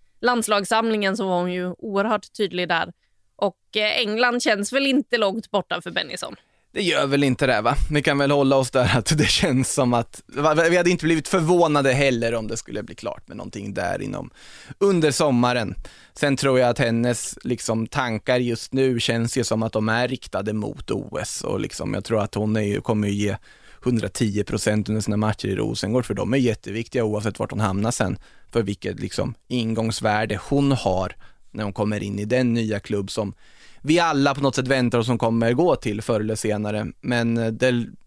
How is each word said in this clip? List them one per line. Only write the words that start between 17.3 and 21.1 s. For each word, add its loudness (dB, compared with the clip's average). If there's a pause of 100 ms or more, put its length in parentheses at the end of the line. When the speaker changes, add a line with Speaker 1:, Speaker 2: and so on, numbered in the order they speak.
Speaker 2:
liksom, -2
tankar 0
just -4
nu 2
känns 0
ju 2
som 0
att -4
de 0
är 0
riktade -6
mot -6
O -6